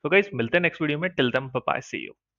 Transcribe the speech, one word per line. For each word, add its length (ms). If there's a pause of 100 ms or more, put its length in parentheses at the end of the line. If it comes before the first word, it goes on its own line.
So 80
गाइस, 220
मिलते 220
हैं 60
नेक्स्ट 200
वीडियो 160
में। 120
Till 180
then, 140
bye 260
bye, 120
see 280
you। 180 (120)